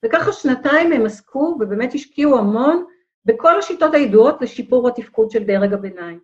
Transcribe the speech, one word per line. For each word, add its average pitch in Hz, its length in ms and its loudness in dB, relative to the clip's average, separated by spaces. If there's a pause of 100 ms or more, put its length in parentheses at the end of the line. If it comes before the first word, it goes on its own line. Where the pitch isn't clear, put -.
וככה 330 280 -2
שנתיים 294 600 0
הם 233 140 0
עסקו, 285 540 -4
ובאמת 214 340 -4
השקיעו 285 440 0
המון 247 460 0 (400)
בכל 330 340 2
השיטות 320 360 -2
הידועות 262 480 4
לשיפור 247 460 -2
התפקוד 220 420 -4
של 214 140 -4
דרג 196 280 0
הביניים. 180 520 -10